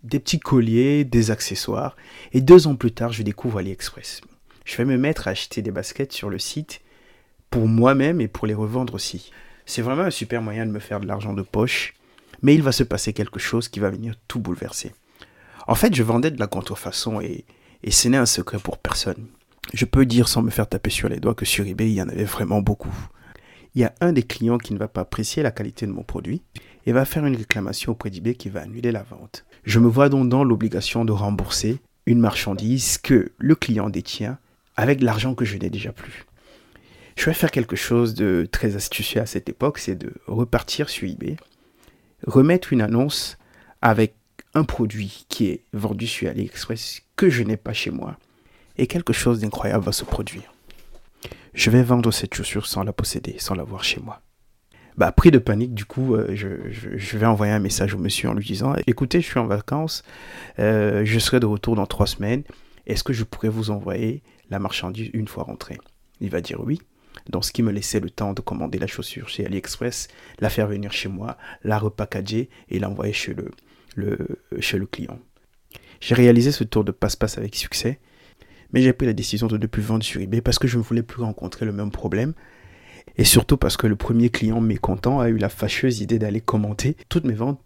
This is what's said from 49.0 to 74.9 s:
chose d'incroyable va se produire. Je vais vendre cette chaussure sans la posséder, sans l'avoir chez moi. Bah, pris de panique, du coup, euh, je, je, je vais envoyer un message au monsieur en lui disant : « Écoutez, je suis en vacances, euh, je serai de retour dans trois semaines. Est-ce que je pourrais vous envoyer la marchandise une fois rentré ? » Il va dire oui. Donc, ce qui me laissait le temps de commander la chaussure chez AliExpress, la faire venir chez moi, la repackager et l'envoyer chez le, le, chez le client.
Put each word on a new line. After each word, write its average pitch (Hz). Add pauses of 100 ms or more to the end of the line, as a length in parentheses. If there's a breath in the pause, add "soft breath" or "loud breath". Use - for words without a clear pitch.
chose 120
d'incroyable 104
va 101
se -
produire. - (1000 loud breath)
Je -
vais 123
vendre 120
cette -
chaussure -
sans -
la 101
posséder, -
sans -
l'avoir 95
chez -
moi. - (760 soft breath)
Bah, -
pris -
de 135
panique, 113
du 104
coup, 131
euh, 104
je, 101 (240)
je, 110
je 101
vais 107
envoyer 104
un 107
message 98
au 98
monsieur 101
en 113
lui 101
disant : « 117 (140)
Écoutez, 135
je 165
suis -
en 117
vacances, 135 (560 loud breath)
euh, 107
je 107
serai 123
de 113
retour 104
dans 101
trois -
semaines. 117 (460 loud breath)
Est-ce -
que -
je 113
pourrais -
vous 110
envoyer 107 (260 soft breath)
la 98
marchandise 98
une 107
fois -
rentré ? » - (420)
Il 98
va 85
dire -
oui. 160 (480 loud breath)
Donc, 90
ce -
qui 117
me 113
laissait 101
le 87
temps 101
de 98
commander -
la -
chaussure -
chez -
AliExpress, 98 (320 loud breath)
la 107
faire 107
venir 104
chez -
moi, 101 (260 loud breath)
la 107
repackager 107 (200 soft breath)
et 92
l'envoyer 101
chez -
le, - (420 soft breath)
le, 101 (400)
chez -
le 98
client. 110 (800 loud breath)